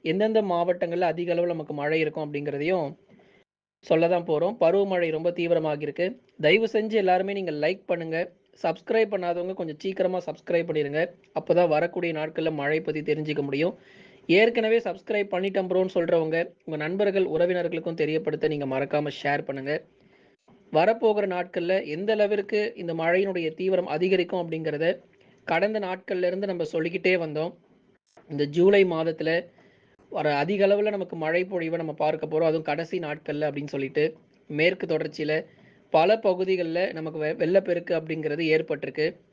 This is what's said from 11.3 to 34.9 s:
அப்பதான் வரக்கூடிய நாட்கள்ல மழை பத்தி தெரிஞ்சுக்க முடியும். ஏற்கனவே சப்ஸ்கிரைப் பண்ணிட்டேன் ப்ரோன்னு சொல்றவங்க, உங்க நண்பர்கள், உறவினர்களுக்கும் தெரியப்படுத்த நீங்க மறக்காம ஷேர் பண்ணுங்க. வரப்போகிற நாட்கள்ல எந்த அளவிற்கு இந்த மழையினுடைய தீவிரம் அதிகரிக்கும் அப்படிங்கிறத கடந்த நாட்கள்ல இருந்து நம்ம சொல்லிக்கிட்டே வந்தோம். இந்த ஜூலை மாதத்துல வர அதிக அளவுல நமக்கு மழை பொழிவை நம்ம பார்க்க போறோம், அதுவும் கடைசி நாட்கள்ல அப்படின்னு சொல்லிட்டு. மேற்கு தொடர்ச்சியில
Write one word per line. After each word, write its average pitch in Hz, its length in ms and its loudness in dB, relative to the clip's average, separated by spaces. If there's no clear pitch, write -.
அப்பதான் 175 280 4
வரக்கூடிய 170 440 0
நாட்கள்ல 156 400 -2
மழை 147 280 0
பத்தி 156 200 -4
தெரிஞ்சுக்க 151 420 -2
முடியும். 143 360 -2
ஏற்கனவே 226 520 4
சப்ஸ்கிரைப் 202 520 -4
பண்ணிட்டேன் 190 380 -2
ப்ரோன்னு 185 260 2
சொல்றவங்க, 165 580 2
உங்க 156 120 -6
நண்பர்கள், 190 480 0
உறவினர்களுக்கும் 170 680 0
தெரியப்படுத்த 156 540 -2
நீங்க 143 180 -2
மறக்காம 139 440 0
ஷேர் 143 220 0
பண்ணுங்க. 139 400 -6
வரப்போகிற 208 540 4
நாட்கள்ல 180 600 -2
எந்த 185 260 -2
அளவிற்கு 208 640 0
இந்த 170 180 -6
மழையினுடைய 170 600 0
தீவிரம் 185 320 0
அதிகரிக்கும் 180 540 0
அப்படிங்கிறத 160 600 -2
கடந்த 196 340 0
நாட்கள்ல 185 480 -2
இருந்து 190 200 -2
நம்ம 175 180 -4
சொல்லிக்கிட்டே 170 520 -2
வந்தோம். 160 380 -4
இந்த 147 140 -2
ஜூலை 185 400 6
மாதத்துல 160 600 0
வர 151 280 0
அதிக 190 300 2
அளவுல 208 240 2
நமக்கு 185 260 -6
மழை 165 280 0
பொழிவை 170 340 -4
நம்ம 160 140 -6
பார்க்க 156 340 -2
போறோம், 156 180 0
அதுவும் 160 180 2
கடைசி 160 360 -4
நாட்கள்ல 151 480 -4
அப்படின்னு 143 200 -4
சொல்லிட்டு. 143 500 -2
மேற்கு 170 400 0
தொடர்ச்சியில 156 580 -2